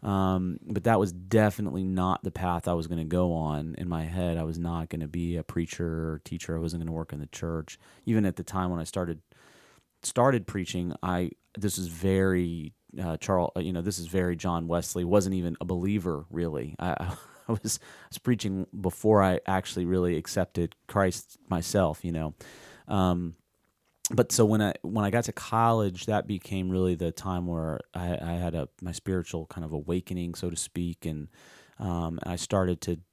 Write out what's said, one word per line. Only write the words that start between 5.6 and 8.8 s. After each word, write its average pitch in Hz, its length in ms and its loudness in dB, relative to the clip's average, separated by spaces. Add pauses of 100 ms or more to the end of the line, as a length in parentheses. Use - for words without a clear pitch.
or 78 120 -8
teacher. 85 320 -6
I 80 40 -2
wasn't 82 240 -4
gonna 82 80 -4
work 80 200 -6
in 73 60 -8
the 73 80 -8
church. 82 540 -8 (260)
Even 110 180 4
at 90 120 0
the 90 80 -6
time 92 260 -2
when 87 80 -2
I 80 60 -4